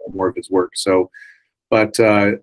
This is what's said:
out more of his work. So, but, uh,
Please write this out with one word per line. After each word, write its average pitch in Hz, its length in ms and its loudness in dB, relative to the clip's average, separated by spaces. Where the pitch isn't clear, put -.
out - 80 -14
more 92 140 -4
of 90 80 -8
his 87 120 -12
work. 92 280 -2
So, 92 340 0
but, 110 300 0
uh, 104 300 2